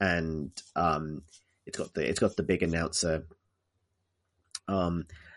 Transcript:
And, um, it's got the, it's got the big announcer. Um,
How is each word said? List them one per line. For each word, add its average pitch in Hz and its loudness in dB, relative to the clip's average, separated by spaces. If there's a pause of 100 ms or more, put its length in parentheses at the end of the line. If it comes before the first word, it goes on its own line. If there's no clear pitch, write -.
And, 80 0 (240)
um, 78 0 (420)
it's - -12
got - -8
the, 78 0
it's - 0
got 107 2
the 85 0
big 90 2
announcer. 82 0 (1400)
Um, 87 0 (300)